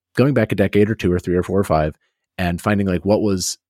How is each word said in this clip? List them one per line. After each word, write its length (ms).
going 200
back 160
a 40
decade 340
or 60
two 160
or 80
three 160
or 80
four 160
or 40
five 320
and 240
finding, 240
like, 200
what 180
was 340